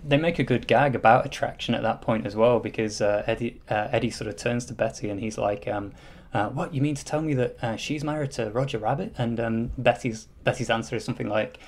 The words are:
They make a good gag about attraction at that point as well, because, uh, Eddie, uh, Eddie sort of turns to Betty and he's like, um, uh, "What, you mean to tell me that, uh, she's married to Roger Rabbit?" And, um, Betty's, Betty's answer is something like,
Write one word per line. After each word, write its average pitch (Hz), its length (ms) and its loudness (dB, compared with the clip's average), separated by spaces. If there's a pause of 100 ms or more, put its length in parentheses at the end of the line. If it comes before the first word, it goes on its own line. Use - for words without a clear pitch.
They 143 140 4
make 165 220 2
a 143 60 2
good 123 220 0
gag 127 280 6
about 113 320 8
attraction - 480 -4
at 117 80 -2
that 113 180 0
point 110 260 0
as 101 100 -6
well, 117 220 6
because, 107 440 -2
uh, 104 240 4
Eddie, 113 420 -2
uh, 107 240 0
Eddie 117 180 2
sort 107 180 -6
of 101 80 -6
turns 120 280 -2
to - 80 -12
Betty 110 380 -2
and 101 100 -6
he's 110 160 -4
like, 104 320 -2
um, 104 240 -4 (400)
uh, 107 160 0
"What, 160 240 -6
you 135 80 -2
mean 147 140 2
to 143 100 -8
tell 151 180 -2
me 156 120 0
that, 123 280 0
uh, 113 140 -2
she's 147 280 -6
married 151 280 -4
to 110 180 -4
Roger 123 280 -2
Rabbit?" 135 400 -2
And, 117 220 -2
um, 113 360 -2
Betty's, 120 520 0 (160)
Betty's 117 260 0
answer 113 260 0
is 107 80 -6
something 113 240 -4
like, 107 400 0